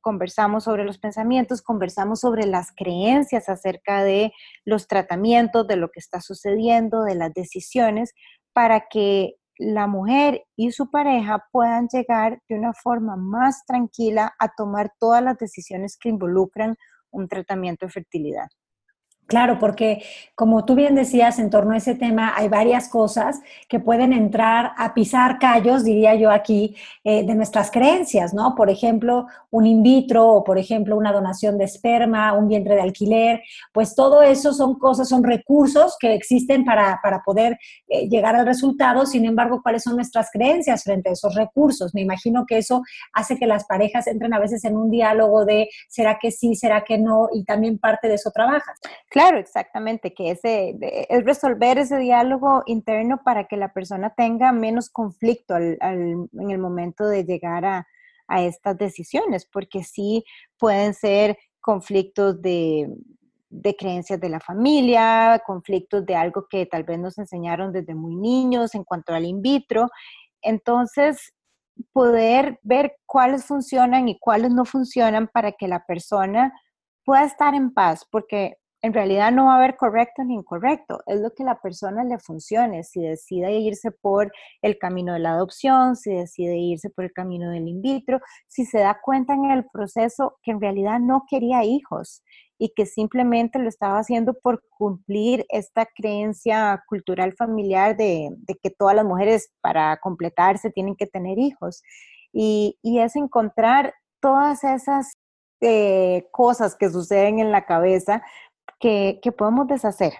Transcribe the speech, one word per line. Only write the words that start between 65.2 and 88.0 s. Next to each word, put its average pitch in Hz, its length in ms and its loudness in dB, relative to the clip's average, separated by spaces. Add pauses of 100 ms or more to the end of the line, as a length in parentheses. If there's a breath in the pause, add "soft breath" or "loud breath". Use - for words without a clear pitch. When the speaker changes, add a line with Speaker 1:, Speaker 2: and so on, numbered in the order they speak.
Speaker 1:
conflictos 190 580 -6
de 185 100 -4
algo 175 360 -4
que 185 160 -4
tal 160 180 -8
vez 165 140 -8
nos 180 180 -10
enseñaron 175 560 -8
desde 175 220 -10
muy 165 220 -10
niños 247 580 -2
en 196 100 -8
cuanto 170 300 -8
al 165 100 -4
in 185 160 -8
vitro. 240 480 0 (540 loud breath)
Entonces, 240 880 -2 (640)
poder 240 680 2
ver 269 440 0
cuáles 262 400 0
funcionan 254 640 0
y 180 80 -8
cuáles 233 320 0
no 247 160 2
funcionan 233 600 -2
para 214 260 -4
que 202 160 -8
la 180 180 -6
persona 202 640 -2 (500 soft breath)
pueda 269 220 4
estar 294 300 0
en 262 180 -2
paz, 170 380 0
porque 208 480 -6 (240)
en 226 100 -4
realidad 202 400 0
no 262 140 4
va 262 80 6
a - 20 6
haber 262 200 4
correcto 240 460 -2
ni 247 120 -4
incorrecto, 202 720 -6
es 208 140 -4
lo 220 120 -6
que 262 100 -14
a 269 40 -4
la 247 140 -4
persona 196 440 -8
le 240 140 -6
funcione, 175 640 -6
si - 160 -10
decide 175 520 -6
irse 214 380 -4
por 202 400 -2 (320 loud breath)
el 208 160 -2
camino 180 360 -6
de 170 40 -6
la 165 140 -4
adopción, 254 640 0
si 208 180 -8
decide 175 420 -6
irse 175 340 -6
por 185 140 -10
el 180 80 -12
camino 180 380 -10
del 170 160 -8
in 180 160 -10
vitro, 262 380 -4 (260 soft breath)